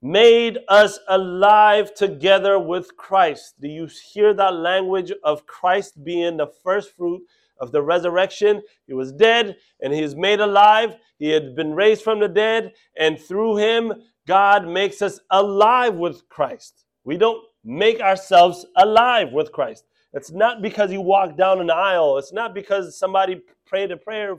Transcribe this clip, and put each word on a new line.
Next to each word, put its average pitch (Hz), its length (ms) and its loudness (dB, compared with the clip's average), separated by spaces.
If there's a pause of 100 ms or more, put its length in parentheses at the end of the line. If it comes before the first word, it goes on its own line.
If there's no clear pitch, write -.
made 233 600 4
us 202 400 4
alive 202 880 2
together 190 640 2
with 175 380 -6
Christ." 175 640 -2
Do 143 80 -12
you 156 200 -12 (240)
hear 208 220 2
that 190 200 0
language 185 580 -4 (100)
of 151 240 -4
Christ 185 560 -4
being 170 360 -6
the 147 100 -4 (160)
first 190 320 -4
fruit 175 260 -8 (380)
of 123 100 -12
the 147 120 -2
resurrection? 180 800 -2 (240)
He 135 80 -14
was 131 180 -8
dead 220 460 0 (220)
and 135 120 -6
he 156 100 -4
is 143 140 -8
made 202 240 0
alive. 214 560 4 (220)
He 151 100 -4
had 147 260 -2
been 151 200 -6
raised 208 280 2
from 220 160 -2
the 208 80 0
dead, 220 460 -2 (240)
and 156 200 0
through 208 420 -4
him, 226 340 0 (340)
God 196 400 2
makes 190 340 -4
us 202 200 -6 (100)
alive 208 640 2
with 170 340 -8
Christ. - 560 -8 (200)
We 143 120 -8
don't 220 280 -2 (200)
make 202 360 -2
ourselves 185 680 2 (100)
alive 214 560 2
with 151 200 -4
Christ. 120 320 -8 (280)
It's 143 180 -14
not 220 320 -2
because 202 300 -4
you 196 80 -8
walked 185 360 0
down 190 240 2
an 170 100 -4
aisle. 165 480 0
It's 139 140 -10
not 214 220 -8
because 196 440 -6
somebody 190 440 -2 (220)
prayed 196 260 -6
a - 60 -10
prayer 208 420 -10